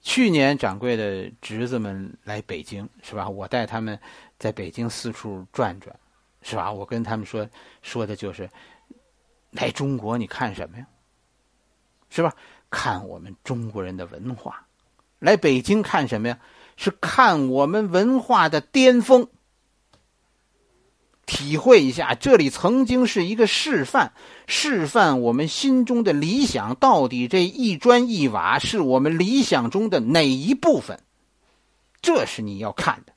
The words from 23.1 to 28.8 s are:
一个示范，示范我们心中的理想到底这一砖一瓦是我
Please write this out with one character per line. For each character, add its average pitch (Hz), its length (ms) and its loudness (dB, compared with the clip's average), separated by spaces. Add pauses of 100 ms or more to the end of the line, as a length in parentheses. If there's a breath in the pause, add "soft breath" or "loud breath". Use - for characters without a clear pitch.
一 190 100 -4
个 220 140 4
示 220 360 0
范， 190 280 0 (340 loud breath)
示 226 400 -2
范 143 360 2
我 117 100 2
们 147 160 0
心 254 360 2
中 233 200 0
的 190 80 2
理 170 340 0
想 107 300 -4
到 180 320 4
底 123 180 -4
这 180 160 2
一 196 340 -2
砖 240 320 4
一 170 200 0
瓦 104 320 0
是 - 180 -4
我 131 220 2